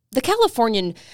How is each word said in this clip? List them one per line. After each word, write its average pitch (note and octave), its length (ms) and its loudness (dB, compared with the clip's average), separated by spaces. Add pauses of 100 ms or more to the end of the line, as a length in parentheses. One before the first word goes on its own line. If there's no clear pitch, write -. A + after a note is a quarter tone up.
(120)
The C4 80 -2
Californian A3+ 760 0 (200)